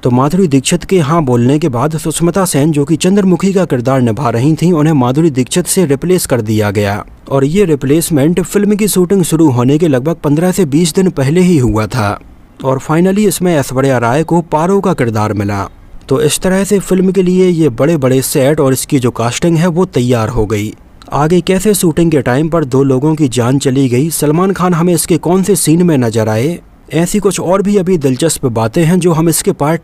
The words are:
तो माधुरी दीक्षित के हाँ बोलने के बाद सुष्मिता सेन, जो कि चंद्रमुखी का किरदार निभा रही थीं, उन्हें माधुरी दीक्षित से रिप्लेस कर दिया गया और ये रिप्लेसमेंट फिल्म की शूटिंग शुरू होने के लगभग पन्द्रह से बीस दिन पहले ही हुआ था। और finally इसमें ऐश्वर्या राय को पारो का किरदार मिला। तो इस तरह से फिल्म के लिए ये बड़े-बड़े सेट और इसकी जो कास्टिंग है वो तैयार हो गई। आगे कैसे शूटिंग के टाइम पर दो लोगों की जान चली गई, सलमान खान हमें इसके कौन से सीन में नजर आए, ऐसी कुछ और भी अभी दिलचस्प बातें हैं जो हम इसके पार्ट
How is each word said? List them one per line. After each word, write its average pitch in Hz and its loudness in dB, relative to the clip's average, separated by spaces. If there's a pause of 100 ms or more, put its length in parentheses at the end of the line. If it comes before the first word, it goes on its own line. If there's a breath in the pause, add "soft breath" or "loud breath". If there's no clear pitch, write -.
तो 131 0
माधुरी 151 2
दीक्षित 139 0
के 190 0
हाँ 160 0
बोलने 123 2
के 160 -2
बाद 143 -2
सुष्मिता 165 -2
सेन, 156 0
जो 143 0
कि 156 0
चंद्रमुखी 185 2
का 185 2
किरदार 131 0
निभा 117 0
रही 127 2
थीं, 165 0
उन्हें 156 2
माधुरी 139 2
दीक्षित 127 -2
से 180 0
रिप्लेस 170 0
कर 123 0
दिया 107 -2
गया 101 -2 (260)
और 135 2
ये 185 2
रिप्लेसमेंट 156 0
फिल्म 208 0
की 208 0
शूटिंग 185 2
शुरू 160 2
होने 123 2
के 170 2
लगभग 139 0
पन्द्रह 160 0
से 190 0
बीस 151 0
दिन 190 2
पहले 147 0
ही 180 4
हुआ 107 0
था। 104 -4 (440)
और 135 0
finally 180 0
इसमें 180 0
ऐश्वर्या 131 0
राय 120 0
को 165 0
पारो 170 0
का 185 0
किरदार 107 -2
मिला। 101 -4 (400)
तो 131 0
इस 139 -2
तरह 190 0
से 202 0
फिल्म 185 0
के 190 0
लिए 180 2
ये 160 2
बड़े-बड़े 131 0
सेट 151 0
और 135 2
इसकी 131 -2
जो 117 0
कास्टिंग 139 -2
है 165 0
वो 180 0
तैयार 123 -2
हो 117 -2
गई। 107 -4 (380)
आगे 156 2
कैसे 190 0
शूटिंग 165 0
के 143 2
टाइम 131 0
पर 156 0
दो 131 0
लोगों 135 0
की 151 0
जान 120 0
चली 135 0
गई, 131 0
सलमान 160 0
खान 180 0
हमें 170 2
इसके 160 0
कौन 185 0
से 185 2
सीन 160 2
में 165 2
नजर 110 0
आए, 123 -2 (320)
ऐसी 175 -2
कुछ 196 0
और 190 0
भी 202 0
अभी 185 0
दिलचस्प 139 -2
बातें 113 0
हैं 175 2
जो 170 2
हम 160 2
इसके 170 -2
पार्ट 160 -2